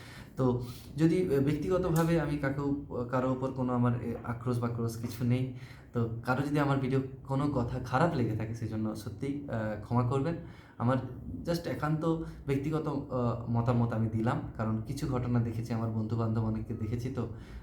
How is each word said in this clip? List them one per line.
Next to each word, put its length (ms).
তো 260
যদি, 240
আহ, 220
ব্যক্তিগতভাবে 800
আমি 160
কাকেও, 480
কারো 200
ওপর 200
কোনো 220
আমার, 180
এ, 100
আক্রোশ 360
বাক্রোশ 380
কিছু 260
নেই, 300
তো 160
কারো 160
যদি 180
আমার 180
ভিডিও 240
কোনো 260
কথা 260
খারাপ 360
লেগে 200
থাকে, 180
সেই 140
জন্য 280
সত্যিই, 540
আহ, 320
ক্ষমা 220
করবেন। 640
আমার 180
just 240
একান্ত 360
ব্যক্তিগত, 400
আহ, 640
মতামত 420
আমি 160
দিলাম, 320
কারণ 300
কিছু 200
ঘটনা 320
দেখেছি, 340
আমার 160
বন্ধুবান্ধব 540
অনেককে 300
দেখেছি, 360
তো 200